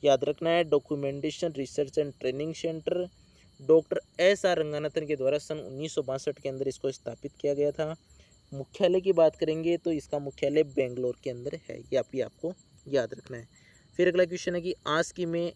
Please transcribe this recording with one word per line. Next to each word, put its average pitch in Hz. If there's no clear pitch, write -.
याद 139
रखना 156
है, 170
documentation 147
research 139
and 143
training 139
center, 170
doctor 156
S 196
आर 175
रंगनाथन 151
के 147
द्वारा 135
सन 156
उन्नीस 135
सौ 156
बासठ 135
के -
अंदर 135
इसको 135
स्थापित -
किया 143
गया 147
था। 156
मुख्यालय 180
की 190
बात 160
करेंगे 160
तो 170
इसका 147
मुख्यालय 143
बेंगलोर 127
के 131
अंदर 127
है, -
ये 120
आप, 123
ये 131
आपको 160
याद 131
रखना -
है। 117
फिर 180
अगला 180
question 175
है 175
कि 175
आस्की 165
में 170